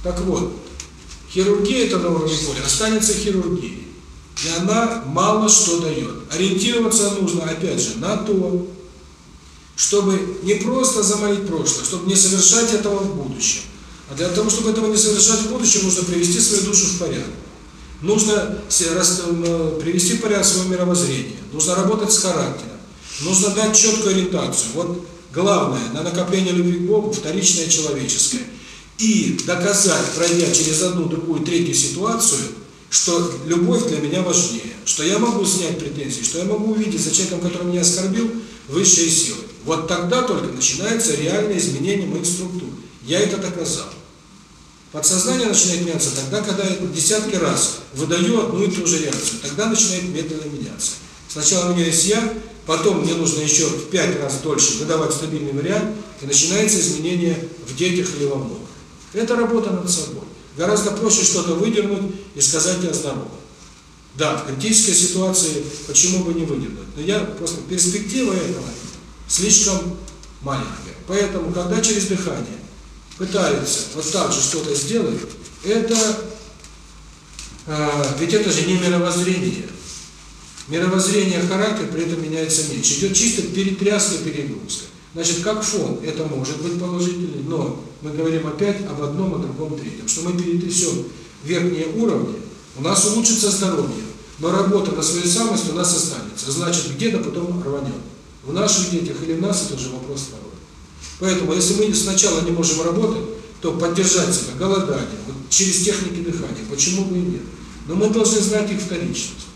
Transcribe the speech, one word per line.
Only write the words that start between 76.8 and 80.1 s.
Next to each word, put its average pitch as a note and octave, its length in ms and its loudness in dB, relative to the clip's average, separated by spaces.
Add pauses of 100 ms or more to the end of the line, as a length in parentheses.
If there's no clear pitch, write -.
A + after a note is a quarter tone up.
а, D3 520 0
ведь E3+ 160 2
это G#3 160 4
же E3 160 2
не F#3 120 4
мировоззрение. F3 880 2 (1000)